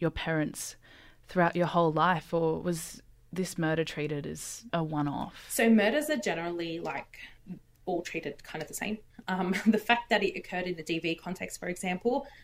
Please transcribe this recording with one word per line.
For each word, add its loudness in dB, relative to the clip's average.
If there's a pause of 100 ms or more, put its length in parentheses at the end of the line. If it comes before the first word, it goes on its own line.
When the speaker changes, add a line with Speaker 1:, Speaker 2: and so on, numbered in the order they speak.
Speaker 1:
your 2
parents -2 (540)
throughout 4
your 4
whole 4
life, 2
or 2
was -4 (320)
this -2
murder 2
treated -4
as -10
a 2
one-off? -2
Speaker 2:
So 6
murders 6
are 2
generally, -4
like, -8 (680)
all -2
treated -8
kind -8
of -8
the -12
same. -4 (300)
Um, 0
<laughs> -6
the 6
fact 2
that 4
it -2
occurred -6
in -4
the -8
D -2
V -2
context, -8
for -6
example, -2 (180)